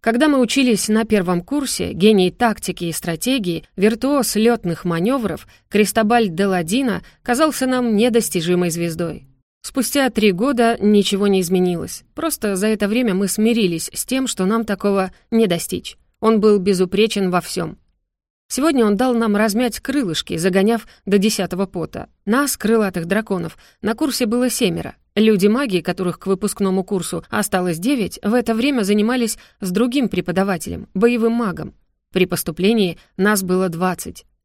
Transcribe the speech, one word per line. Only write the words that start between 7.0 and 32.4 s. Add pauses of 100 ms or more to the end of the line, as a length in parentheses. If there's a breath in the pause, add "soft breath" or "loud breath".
казался
нам
недостижимой
звездой. (360)
Спустя
три
года
ничего
не
изменилось. (100)
Просто
за
это
время
мы
смирились
с
тем,
что
нам
такого (220 soft breath)
не
достичь. (240)
Он
был
безупречен
во
всем. (680)
Сегодня
он
дал
нам
размять
крылышки,
загоняв (200 soft breath)
до
десятого
пота. (160)
Нас,
крылатых
драконов, (240 soft breath)
на
курсе
было
семеро. (220)
Люди-маги,
которых
к
выпускному
курсу
осталось
девять,
в
это
время
занимались (220 soft breath)
с
другим
преподавателем,
боевым
магом. (380)
При
поступлении (180 soft breath)